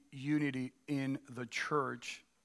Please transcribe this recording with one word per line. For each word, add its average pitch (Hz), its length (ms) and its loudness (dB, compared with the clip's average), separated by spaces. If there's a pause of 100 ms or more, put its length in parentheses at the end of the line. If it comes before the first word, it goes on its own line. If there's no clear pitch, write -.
(140)
unity 139 600 0 (140)
in 135 320 2 (100)
the 123 180 -6
church 123 760 0 (220)